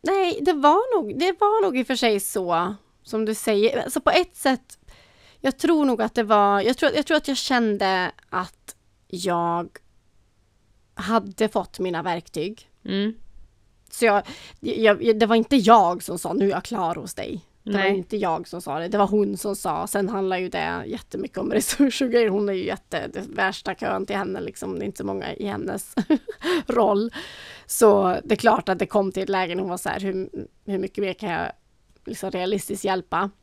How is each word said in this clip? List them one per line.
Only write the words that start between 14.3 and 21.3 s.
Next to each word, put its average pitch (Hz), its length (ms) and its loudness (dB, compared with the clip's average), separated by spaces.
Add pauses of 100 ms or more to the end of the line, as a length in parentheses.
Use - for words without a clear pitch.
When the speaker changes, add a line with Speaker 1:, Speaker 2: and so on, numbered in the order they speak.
Speaker 1:
jag, 220 600 2
det 226 60 6
var 220 100 4
inte 226 200 4
jag 190 480 6
som 175 160 -8
sa, 160 140 -4
"Nu 196 120 2
är 202 40 4
jag 185 140 -2
klar 180 320 -2
hos - 180 -12
dig." - 320 -10 (240)
Det 202 80 0
var 196 60 2
Speaker 2:
Nej. 196 140 2
Speaker 1:
inte 190 200 -6
jag 170 300 -2
som 180 140 -12
sa 151 180 -6
det, 170 80 -6
det 202 100 -2
var 202 100 6
hon 202 300 2
som 208 180 -4
sa. 170 320 -4
Sen 196 220 -2
handlar 190 280 -2
ju 185 120 -4
det 170 380 -4
jättemycket - 500 -10